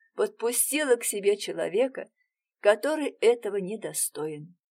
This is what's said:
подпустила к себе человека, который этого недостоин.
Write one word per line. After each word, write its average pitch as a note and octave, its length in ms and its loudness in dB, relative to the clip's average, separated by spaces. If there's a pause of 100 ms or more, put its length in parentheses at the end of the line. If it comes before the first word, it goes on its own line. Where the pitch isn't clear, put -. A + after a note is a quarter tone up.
(160)
подпустила B3 840 0
к A#3+ 60 -6
себе G3+ 340 0
человека, F#3+ 720 -2 (500)
который C#4 500 2 (120)
этого A3 360 2
недостоин. D#3 1000 -8 (160)